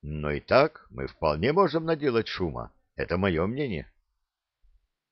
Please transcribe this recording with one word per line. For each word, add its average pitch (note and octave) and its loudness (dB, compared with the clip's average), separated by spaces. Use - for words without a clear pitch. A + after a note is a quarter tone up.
Но D2+ -4
и D2 -2
так - 2
мы D#2+ -8
вполне D#2 0
можем E3 2
наделать C#3+ 0
шума. B1+ -6
Это D2 -2
моё F#2 2
мнение». A#2 -4